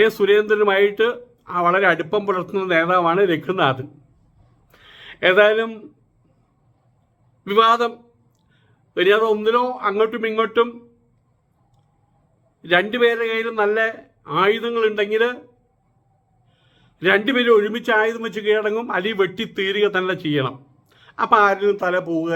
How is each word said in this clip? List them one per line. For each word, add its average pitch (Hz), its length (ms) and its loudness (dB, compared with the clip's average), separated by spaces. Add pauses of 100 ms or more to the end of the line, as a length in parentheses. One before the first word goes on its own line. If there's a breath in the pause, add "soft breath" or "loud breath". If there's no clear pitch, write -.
(160)
സുരേന്ദ്രനുമായിട്ട് 208 920 2 (460)
ആ 175 120 -4
വളരെ 190 260 2
അടുപ്പം 165 360 -2
പുലർത്തുന്ന 190 360 -4 (120)
നേതാവാണ് 170 460 2 (100)
രഘുനാഥ്. 143 520 -2 (1500 loud breath)
ഏതായാലും 214 420 4 (1800)
വിവാദം, 226 420 4 (1080)
ഇനി 185 160 4
അത് 220 160 2
ഒന്നിലോ 220 300 0 (240)
അങ്ങോട്ടും 220 420 -2
ഇങ്ങോട്ടും 220 400 0 (2000)
രണ്ടുപേരുടെ 233 580 0
കയ്യിലും 226 320 -6
നല്ല 208 160 0 (640)
ആയുധങ്ങളുണ്ടെങ്കിൽ 220 800 0 (1900)
രണ്ടുപേരും 233 500 2
ഒരുമിച്ച് 226 320 -2 (100)
ആയുധം 226 260 -2
വെച്ച് 214 180 -8
കീഴടങ്ങും, 214 500 -2
അല്ലെങ്കിൽ 196 280 -2
വെട്ടിത്തീരുക 196 640 -2 (100)
തന്നെ 185 180 -2 (100)
ചെയ്യണം. 135 300 -2 (680 soft breath)
അപ്പം 226 240 2
ആരിലും 196 340 0
തല 180 140 0 (100)
പോവുക 165 300 -4